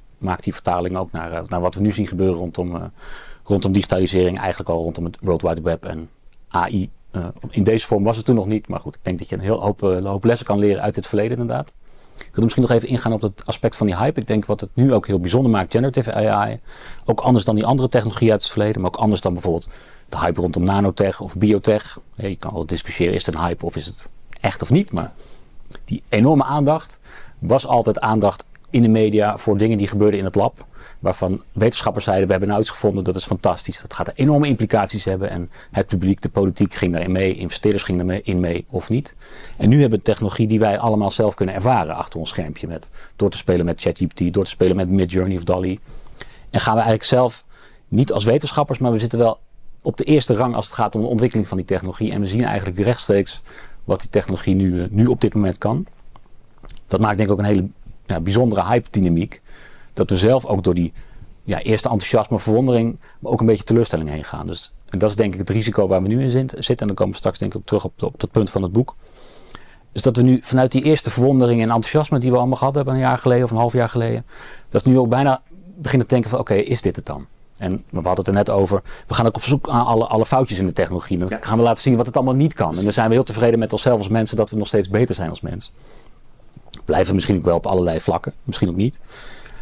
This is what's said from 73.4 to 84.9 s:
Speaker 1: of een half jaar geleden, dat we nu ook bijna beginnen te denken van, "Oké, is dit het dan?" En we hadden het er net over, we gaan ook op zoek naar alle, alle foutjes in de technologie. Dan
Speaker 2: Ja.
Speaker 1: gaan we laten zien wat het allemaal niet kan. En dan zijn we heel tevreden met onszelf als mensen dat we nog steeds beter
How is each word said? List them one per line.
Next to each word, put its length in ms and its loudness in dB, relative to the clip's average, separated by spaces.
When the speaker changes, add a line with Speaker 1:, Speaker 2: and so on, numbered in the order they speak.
Speaker 1:
of 80 0
een 60 0
half 160 2
jaar 160 2
geleden, 360 -2
dat 140 0
we 60 4
nu 80 8
ook 120 4
bijna 320 2
beginnen 300 0
te 60 2
denken 160 2
van, 100 0
"Oké, 140 -2
is 280 0
dit 140 -2
het 100 -10
dan?" 200 -10
En 320 -6
we 60 -10
hadden 200 0
het 120 -2
er 60 2
net 160 2
over, 320 2
we 60 -6
gaan 120 2
ook 100 2
op 80 -6
zoek 240 0
naar 160 2
alle, 220 2
alle 200 2
foutjes 340 0
in 60 0
de 80 -2
technologie. 440 -2
Dan 120 -2
Speaker 2:
Ja. 120 -6
Speaker 1:
gaan 160 0
we 60 4
laten 200 2
zien 120 4
wat 100 2
het 100 -8
allemaal 200 2
niet 180 2
kan. 240 -2
En 60 -2
dan 100 2
zijn 140 2
we 60 4
heel 100 4
tevreden 360 2
met 120 -2
onszelf 260 2
als 120 -4
mensen 280 0
dat 120 0
we 80 -6
nog 100 -2
steeds 220 0
beter 260 0